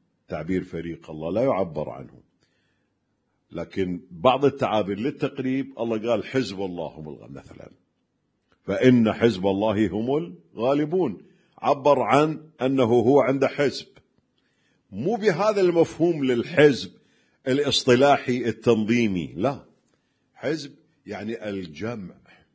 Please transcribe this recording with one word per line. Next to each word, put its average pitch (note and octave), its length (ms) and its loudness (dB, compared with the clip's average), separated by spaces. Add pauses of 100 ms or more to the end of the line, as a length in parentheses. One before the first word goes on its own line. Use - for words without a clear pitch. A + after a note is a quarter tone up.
(280)
تعبير E2+ 360 -4
فريق E2 460 -12
الله D#2 200 -8
لا G#2+ 120 -2
يعبر F2 480 -4
عنه، B1+ 300 -16 (1300)
لكن F2+ 480 -6 (100)
بعض B2+ 340 2
التعابير G#2+ 540 0
للتقريب، C3+ 800 -6
الله A2+ 320 -4
قال: G#2+ 140 0
"حزب G2 360 -4
الله F2 260 -6
هم D2 220 -14
الغ-"، A#1 220 -16
مثلًا، - 400 -20 (920)
"فإن A2+ 480 4
حزب G2 340 2
الله G2+ 420 0
هم A2+ 280 -4 (380)
الغالبون"، C#3+ 680 -2 (360)
عبر C3+ 440 2
عن C#3 480 2 (120)
أنه C3 220 2
هو C3 360 6
عنده C3 280 2
حزب، - 380 -2 (1040)
مو C#3+ 240 -4
بهذا G3+ 460 0
المفهوم E3+ 640 2
للحزب C3 680 2 (560)
الاصطلاحي C3 880 2
التنظيمي، A2 1000 0
لا، A2 280 -4 (680)
حزب C#3 400 -8 (320)
يعني G#2+ 420 -10
الجمع، F#2+ 680 -10 (400)